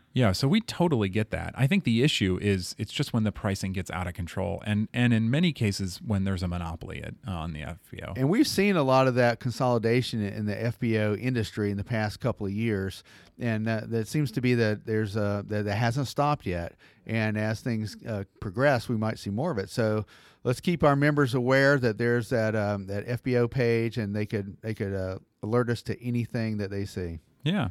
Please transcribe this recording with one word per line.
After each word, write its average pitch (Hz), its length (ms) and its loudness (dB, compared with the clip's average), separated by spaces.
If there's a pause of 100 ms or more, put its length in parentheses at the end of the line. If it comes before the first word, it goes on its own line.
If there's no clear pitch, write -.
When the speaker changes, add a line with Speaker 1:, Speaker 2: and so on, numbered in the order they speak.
(120)
Speaker 1:
yeah. 120 200 4
So 135 140 0
we 196 140 4
totally 139 480 2
get 95 220 -2
that. 85 260 -6
I 127 100 2
think 190 180 2
the 113 200 4
issue 98 360 2
is 98 380 0
it's - 140 -6
just - 220 -4
when 113 100 2
the 101 80 0
pricing 95 400 -4
gets 92 180 -6
out 90 160 -4
of 85 60 -6
control, 90 540 -6
and, 104 260 0
and 120 220 4
in 113 160 2
many 156 220 2
cases 98 540 -2
when 98 180 0
there's 95 180 -2
a 92 60 0
monopoly 87 540 -6
at, - 120 -10 (120)
uh, 110 60 -6
on 82 220 -6
the 76 80 -8
F 82 160 -10 (120)
B - 160 -14
O. - 80 -8
Speaker 2:
And 131 140 0
we've 233 180 4
seen 196 300 2
a 156 80 4
lot 131 240 6
of 127 80 2
that 120 240 4
consolidation 120 840 0
in 107 240 -4
the 104 160 -2
F 117 160 -2
B 113 200 2
O 107 180 2
industry 110 540 -2
in 101 80 -2
the 98 60 -4
past 107 360 -4
couple 110 260 -2
of 98 60 -4
years, 101 500 -2 (360)
and 110 280 -2
that, 113 240 -2
that 113 180 -2
seems 147 240 0
to 131 80 -4
be 123 140 2
that 107 300 2
there's 110 320 -2
a, 101 320 0
that, 104 160 -2
that 101 120 0
hasn't 120 320 0
stopped 143 360 0
yet. 87 300 -4 (320)
And 107 320 0
as 107 220 -2
things, 110 360 -4 (100)
uh, 104 180 -6 (160)
progress, 120 480 0
we 120 80 0
might 110 220 -2
see - 120 -8
more 127 200 -2
of 123 80 -4
it. 95 120 -4
So 107 340 0 (400)
let's 127 160 0
keep 175 220 -2
our 143 140 6
members 143 380 4
aware 135 440 4
that 113 200 2
there's 120 320 2
that, 110 260 2
um, 101 320 0
that 101 180 -4
F 120 160 -4
B 123 140 0
O 120 120 4
page, 117 480 0
and 104 180 -2
they 107 120 -2
could, 101 360 -6
they 110 120 -4
could, 101 200 -2
uh, 95 240 -4 (240)
alert 117 280 2
us 117 120 -4
to - 200 -6
anything 117 560 -2
that 98 120 -4
they 98 140 -4
see. 87 360 -6 (240)
Speaker 1:
Yeah. 156 260 0